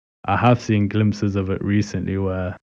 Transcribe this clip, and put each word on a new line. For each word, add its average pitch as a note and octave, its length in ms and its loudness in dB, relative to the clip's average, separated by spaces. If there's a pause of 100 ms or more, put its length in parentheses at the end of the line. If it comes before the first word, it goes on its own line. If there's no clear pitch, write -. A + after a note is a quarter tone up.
(260)
I G2 120 0
have B2 240 4
seen G#2 260 2
glimpses G#2 480 0
of F#2+ 140 -2
it F#2+ 140 -4
recently G2 540 -2
where F#2 480 -4